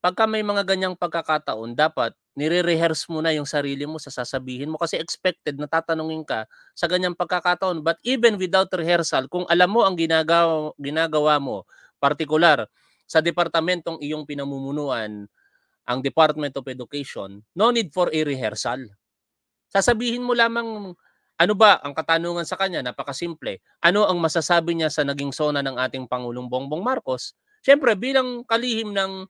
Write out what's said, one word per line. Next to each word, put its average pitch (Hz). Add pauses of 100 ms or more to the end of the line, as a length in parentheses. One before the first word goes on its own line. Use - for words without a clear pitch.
Pagka 185
may 220
mga 208
ganyang 185
pagkakataon, 147
dapat 135 (160)
nire-rehearse 165
mo 156
na 160
yung 151
sarili 143
mo 156
sa -
sasabihin 131
mo 156
kasi 170
expected 156
na 147
tatanungin 160
ka 110 (240)
sa 165
ganyang 180
pagkakataon. 175
But 165
even 226
without 185
rehearsal, 165
kung 180
alam 180
mo 220
ang 190
ginagawa, 165
ginagawa 151
mo, 123 (320)
partikular 147 (400)
sa 160
departamentong 165
iyong 151
pinamumunuan, 135 (560)
ang 123
Department 147
of 131
Education, 127
no 208
need 233
for 175
a 156
rehearsal. 127 (880)
Sasabihin 240
mo 247
lamang, 226 (420)
ano 202
ba 196
ang 143
katanungan 165
sa 175
kanya? 180
Napakasimple. 131 (160)
Ano 196
ang 175
masasabi 170
niya 160
sa 143
naging 143
sona 147
ng 131
ating 127
Pangulong 123
Bongbong 139
Marcos? 214 (320)
Siyempre, 269
bilang 254
kalihim 226
ng 190